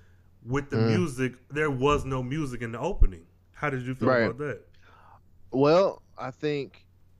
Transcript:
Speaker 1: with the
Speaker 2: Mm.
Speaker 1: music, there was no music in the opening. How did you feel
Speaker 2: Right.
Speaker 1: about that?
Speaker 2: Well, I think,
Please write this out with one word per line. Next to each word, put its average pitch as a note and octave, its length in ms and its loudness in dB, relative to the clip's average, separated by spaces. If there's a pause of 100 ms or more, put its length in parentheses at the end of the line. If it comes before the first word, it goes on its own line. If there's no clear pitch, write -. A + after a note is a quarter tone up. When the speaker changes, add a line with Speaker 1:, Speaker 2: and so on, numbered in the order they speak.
(460)
Speaker 1:
with C#3+ 240 -4
the C#3 80 -4
Speaker 2:
Mm. A2+ 180 2
Speaker 1:
music, C3 380 -2 (160)
there D3+ 220 -2
was C3+ 340 2
no C3 160 -4
music B2+ 400 -6
in A#2 100 -6
the A#2 80 -8
opening. A2+ 460 2 (280)
How D3 180 -2
did C3 100 -4
you B2+ 140 -8
feel C3 140 2
Speaker 2:
Right. A#2+ 160 4
Speaker 1:
about A#2+ 120 -4
that? C#3 240 -8 (880)
Speaker 2:
Well, D3 540 2 (160)
I B2+ 100 -8
think, D3 560 -6 (340)